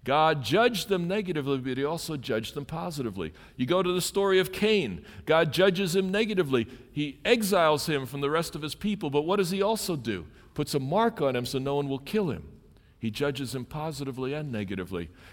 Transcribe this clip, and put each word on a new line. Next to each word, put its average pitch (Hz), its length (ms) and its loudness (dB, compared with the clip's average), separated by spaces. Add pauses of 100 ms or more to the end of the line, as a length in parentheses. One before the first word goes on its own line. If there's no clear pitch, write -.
God 151 380 4
judged 202 480 2
them 175 180 0
negatively, 165 500 -2
but 127 200 -4
he 135 60 0
also 156 340 -4
judged 113 380 -4
them 143 100 -8
positively. 131 680 -6 (220)
You 127 100 -2
go 175 180 2
to 180 100 0
the 180 80 0
story 196 380 2
of 185 120 0
Cain. 190 540 0 (200)
God 156 280 4
judges 185 420 4
him 190 160 2
negatively. 185 560 2 (240)
He 147 320 -4
exiles 185 640 4
him 139 180 0
from 139 160 -6
the 143 100 2
rest 160 240 -2
of 147 60 -6
his 151 120 -6
people, 196 360 -2
but 147 140 2
what 180 120 2
does 185 160 2
he 196 100 0
also 208 340 0
do? 107 300 -4 (300)
Puts 147 180 -4
a 151 60 2
mark 208 420 0
on 135 140 2
him 123 100 -2
so 131 140 -4
no 139 160 -2
one 143 120 0
will 135 120 -2
kill 185 320 -2
him. 80 120 -6 (560)
He 113 100 -4
judges 135 460 -4
him 127 80 -6
positively 135 720 -6
and 151 180 -6
negatively. 92 580 -4 (240)